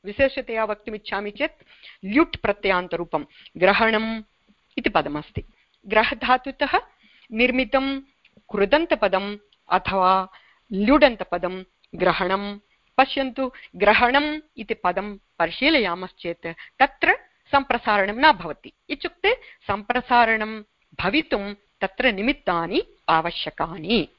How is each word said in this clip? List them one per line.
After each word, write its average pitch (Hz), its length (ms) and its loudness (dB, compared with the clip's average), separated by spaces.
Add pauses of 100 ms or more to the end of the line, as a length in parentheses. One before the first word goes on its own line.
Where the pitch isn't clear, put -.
विशेषतया 226 600 -2
वक्तुमिच्छामि 208 640 -8
चेत् 285 320 -6 (420)
ल्युट् 254 320 2
प्रत्ययान्तरूपं 180 880 -2 (320)
ग्रहणम् 220 680 2 (560)
इति 254 120 -2
पदमस्ति। 151 540 -4 (420)
ग्रहधातुतः 254 960 0 (520)
निर्मितं 262 680 0 (520)
कृदन्तपदम् 208 840 0 (320)
अथवा 185 600 2 (400)
ल्युडन्तपदं 190 920 0 (300)
ग्रहणं। 190 640 -2 (400)
पश्यन्तु, 262 540 -2 (240)
ग्रहणम् 254 640 2 (160)
इति 220 180 -8
पदं 196 420 -4
परिशीलयामश्चेत् 180 1300 -4 (320)
तत्र 330 380 2 (360)
सम्प्रसारणं 220 640 0
न 294 160 6
भवति। 170 400 -8 (180)
इत्युक्ते 359 440 -2 (340)
सम्प्रसारणं 220 920 0 (380)
भवितुं 208 540 -2 (260)
तत्र 220 320 0
निमित्तानि 196 720 -2 (260)
आवश्यकानि। 160 1000 -2 (100)